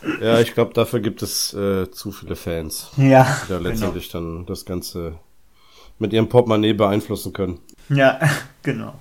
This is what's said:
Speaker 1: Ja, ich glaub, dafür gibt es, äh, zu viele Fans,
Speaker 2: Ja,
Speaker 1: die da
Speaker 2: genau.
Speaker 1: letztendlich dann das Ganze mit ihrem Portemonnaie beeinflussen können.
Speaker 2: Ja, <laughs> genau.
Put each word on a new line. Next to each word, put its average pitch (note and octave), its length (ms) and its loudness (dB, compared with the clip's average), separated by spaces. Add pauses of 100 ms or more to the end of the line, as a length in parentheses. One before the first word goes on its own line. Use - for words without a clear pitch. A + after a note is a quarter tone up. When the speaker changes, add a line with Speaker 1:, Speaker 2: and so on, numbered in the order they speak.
(180)
Speaker 1:
Ja, A2+ 220 2
ich A#2 140 0
glaub, A#2 180 0
dafür A#2 280 0
gibt G2+ 220 -6
es, - 300 -6
äh, G2 380 -4
zu - 220 -12
viele F2 240 -10
Fans, E2 600 -8
Speaker 2:
Ja, C3+ 280 8 (200)
Speaker 1:
die - 40 -14
da F#2 100 -2
Speaker 2:
genau. E2+ 100 -4
Speaker 1:
letztendlich F2+ 400 -4
dann E2+ 380 -8
das F#2+ 180 -10
Ganze E2+ 540 -8 (800)
mit G#2 140 -2
ihrem A2 160 2
Portemonnaie A2 460 4
beeinflussen G2+ 580 0
können. F2+ 260 -6 (320)
Speaker 2:
Ja, C3+ 280 4 (220)
<laughs> - 220 -20
genau. A2 380 -6